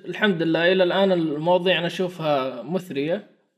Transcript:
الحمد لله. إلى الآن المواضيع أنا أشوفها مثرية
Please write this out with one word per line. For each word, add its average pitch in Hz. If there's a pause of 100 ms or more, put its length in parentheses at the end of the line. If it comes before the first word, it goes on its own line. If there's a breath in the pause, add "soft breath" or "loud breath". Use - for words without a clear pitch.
الحمد 180
لله. 165
إلى 190
الآن 185
المواضيع 170
أنا 170
أشوفها 147
مثرية 170 (300)